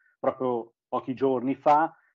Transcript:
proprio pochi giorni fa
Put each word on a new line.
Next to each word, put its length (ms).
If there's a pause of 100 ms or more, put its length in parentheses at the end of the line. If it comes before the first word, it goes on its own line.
(200)
proprio 540 (140)
pochi 240
giorni 440
fa 380 (200)